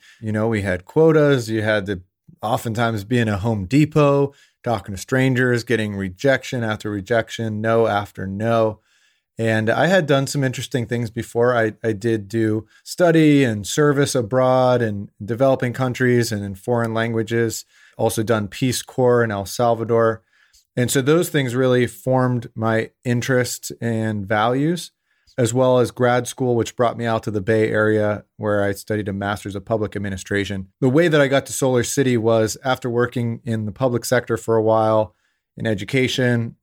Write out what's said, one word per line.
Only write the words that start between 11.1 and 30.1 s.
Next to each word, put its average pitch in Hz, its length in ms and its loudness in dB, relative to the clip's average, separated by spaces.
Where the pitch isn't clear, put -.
I, 110 160 0
I 113 100 0
did 107 340 -4
do 110 400 -2
study 156 600 4
and 107 220 -2
service 143 480 0
abroad 127 720 2
in 104 260 -6
developing 123 480 0
countries 123 580 0
and 101 140 -4
in 98 80 -8
foreign 117 400 -2
languages. 113 720 -2
Also 113 240 0
done 107 260 0
Peace 127 360 -4
Corps 123 400 2
in 113 80 -2
El 98 160 -4
Salvador. 113 760 0
And 123 140 0
so 139 140 0
those 160 260 2
things 135 240 -2
really 123 320 2
formed 127 680 -2
my 110 340 -2
interests 123 760 -2
and 110 460 -4
values, 127 640 0
as 113 160 0
well 127 240 4
as 117 140 2
grad 123 360 0
school, 123 280 -2
which 110 200 -2
brought 117 220 0
me 117 80 -6
out 113 180 0
to 113 80 -6
the 101 100 -2
Bay 110 280 2
Area, 107 560 0
where 104 260 -2
I 101 80 -2
studied 104 360 -6
a 101 60 -6
master's 101 420 -6
of 98 100 -10
public 107 300 -2
administration. 101 720 -6